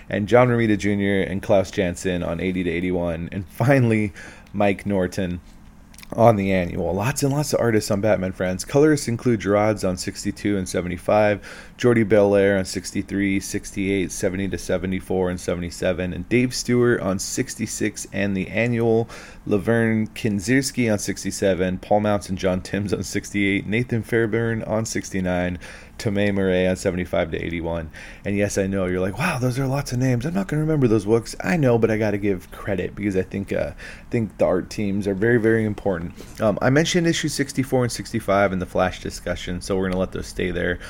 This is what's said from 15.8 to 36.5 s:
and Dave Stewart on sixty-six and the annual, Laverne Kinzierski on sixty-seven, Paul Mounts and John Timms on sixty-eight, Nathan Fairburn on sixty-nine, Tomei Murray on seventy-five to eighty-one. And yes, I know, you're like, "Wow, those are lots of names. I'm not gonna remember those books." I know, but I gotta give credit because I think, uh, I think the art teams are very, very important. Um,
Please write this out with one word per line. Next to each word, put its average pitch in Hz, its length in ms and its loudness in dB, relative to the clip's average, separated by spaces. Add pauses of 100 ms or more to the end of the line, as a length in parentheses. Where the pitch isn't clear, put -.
and 82 140 -8
Dave 123 280 2
Stewart 120 460 2
on 95 180 0
sixty-six - 920 -6
and 98 240 -2
the 92 120 -2
annual, 113 600 0 (380)
Laverne 110 600 2
Kinzierski 117 840 0
on 104 60 2
sixty-seven, 92 800 -2
Paul 104 220 0
Mounts 104 280 0
and 92 120 -6
John 92 220 0
Timms 98 300 -4
on 95 120 -2
sixty-eight, 98 640 -2
Nathan 117 340 -2
Fairburn 113 640 0
on 107 220 -2
sixty-nine, 90 760 -2 (400)
Tomei 101 340 0
Murray 92 340 2
on 92 80 2
seventy-five 90 560 -2
to 82 60 -4
eighty-one. 82 540 -6 (340)
And 101 100 -2
yes, 101 220 0
I 98 80 2
know, 95 220 -2
you're 90 120 0
like, 95 200 -2
"Wow, 165 180 -2
those 123 220 -2
are 135 80 -2
lots 135 260 -4
of 123 60 -2
names. 127 260 0
I'm 165 80 -4
not 190 140 -2
gonna 151 160 -2
remember 151 240 4
those 104 180 2
books." 113 340 0
I - 160 0
know, 127 220 4
but 110 140 2
I 107 60 2
gotta 104 200 0
give 98 340 -2
credit 90 440 -4
because 101 200 -2
I 92 60 4
think, 98 320 -6
uh, 82 240 -2
I - 320 -18
think 113 280 -2
the - 80 2
art 85 260 2
teams 101 360 -2
are 101 60 0
very, 117 240 4
very 113 280 4
important. 101 340 -2 (420)
Um, 104 200 2